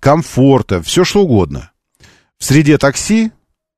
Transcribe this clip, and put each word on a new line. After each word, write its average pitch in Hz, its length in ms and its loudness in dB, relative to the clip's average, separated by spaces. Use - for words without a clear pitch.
комфорта, 131 840 0
всё 180 220 0
что 202 160 0
угодно, 92 500 -2
в - 60 -16
среде 147 340 2
такси 220 540 -2